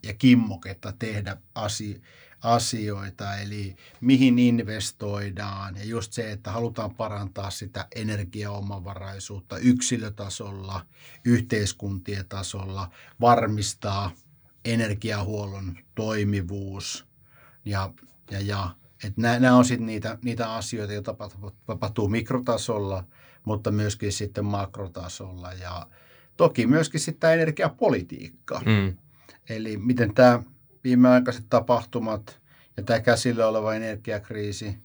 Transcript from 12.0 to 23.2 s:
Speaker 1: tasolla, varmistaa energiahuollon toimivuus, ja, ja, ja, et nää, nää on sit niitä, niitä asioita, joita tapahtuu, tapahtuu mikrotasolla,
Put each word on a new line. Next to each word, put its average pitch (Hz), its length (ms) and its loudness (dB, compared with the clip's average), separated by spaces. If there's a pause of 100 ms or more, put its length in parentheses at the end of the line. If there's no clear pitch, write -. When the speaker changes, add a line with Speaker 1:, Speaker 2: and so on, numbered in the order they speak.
Speaker 1:
tasolla, 95 600 -8 (320)
varmistaa 104 920 2 (540)
energiahuollon 104 1120 -4 (180)
toimivuus, 101 1120 -4 (600)
ja, 98 280 -4 (380)
ja, 98 80 -6
ja, 101 300 -4 (340)
et 101 140 -8
nää, 117 220 2
nää 127 160 8
on 123 100 10
sit 123 140 0
niitä, 110 440 -6
niitä 113 320 -4
asioita, 104 380 -6
joita 104 200 -6
tapahtuu, 101 380 -14 (140)
tapahtuu 107 440 -2
mikrotasolla, 110 920 -2 (400)